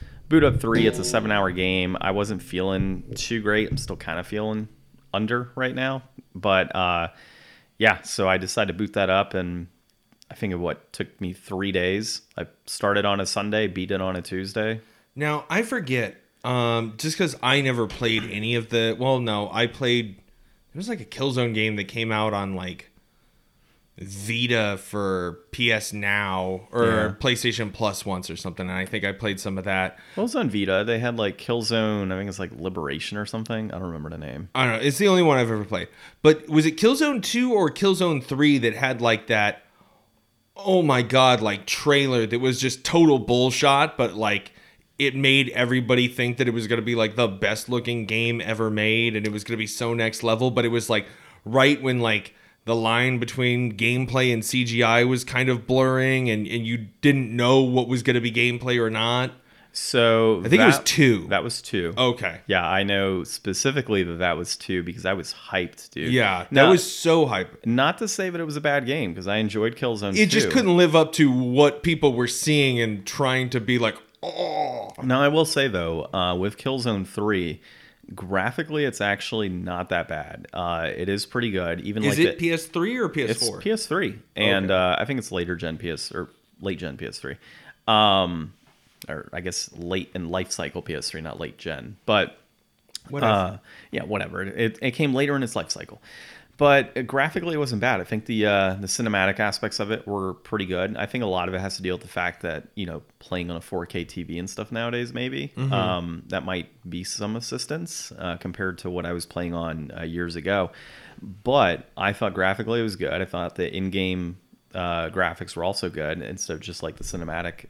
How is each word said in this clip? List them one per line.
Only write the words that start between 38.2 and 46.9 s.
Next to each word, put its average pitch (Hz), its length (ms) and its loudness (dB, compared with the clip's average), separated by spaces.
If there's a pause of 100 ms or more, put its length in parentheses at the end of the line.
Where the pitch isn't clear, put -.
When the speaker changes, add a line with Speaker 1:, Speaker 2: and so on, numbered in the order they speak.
Speaker 2:
three 143 360 4
that 117 160 2
had, 127 260 -2
like, 113 260 2
that, 104 360 0 (920)
oh 190 280 4
my 131 180 4
God, 127 400 6
like, 101 240 -2
trailer 135 640 2
that 117 120 -2
was 127 220 0
just 131 240 -2
total 160 320 8
bullshot, 131 800 4
but, 107 180 0
like, 104 360 -2 (480)
it 139 160 0
made 135 340 4
everybody 123 580 4
think 123 300 -2
that 127 100 2
it 117 60 2
was 113 140 -2
gonna 113 160 0
be, 120 100 -2